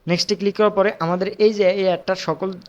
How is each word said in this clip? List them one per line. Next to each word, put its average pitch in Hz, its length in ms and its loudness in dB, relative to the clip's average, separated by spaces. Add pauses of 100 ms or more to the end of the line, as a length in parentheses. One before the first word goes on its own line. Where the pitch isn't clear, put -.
নেক্সটে 175 280 0
ক্লিক 196 220 -2
করার 214 120 4
পরে 196 300 0
আমাদের 180 280 -2
এই 214 260 2
যে 202 160 2
এই 196 140 0
অ্যাডটার 185 320 0
সকল 185 380 -4 (160)